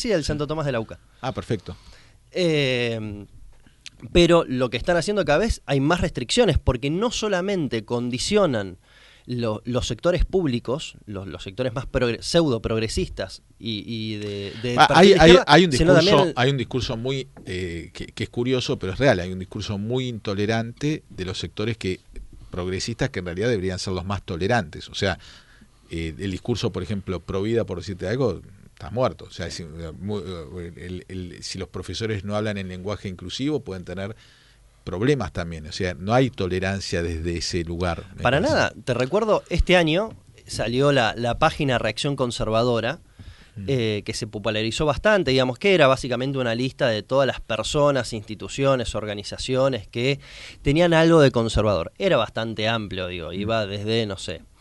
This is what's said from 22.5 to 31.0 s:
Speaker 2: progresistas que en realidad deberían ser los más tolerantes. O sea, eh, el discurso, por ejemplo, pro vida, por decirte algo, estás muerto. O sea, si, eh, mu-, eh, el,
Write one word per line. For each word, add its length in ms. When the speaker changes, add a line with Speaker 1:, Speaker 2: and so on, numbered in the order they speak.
Speaker 2:
progresistas 600
que 100
en 60
realidad 220
deberían 300
ser 160
los 100
más 180
tolerantes. 640
O 60
sea, 240
eh, 280
el 120
discurso, 400
por 120
ejemplo, 380
pro 220
vida, 220
por 140
decirte 300
algo, 320
estás 200
muerto. 340
O 40
sea, 200
si, 140
eh, 20
mu-, 200
eh, 560
el, 320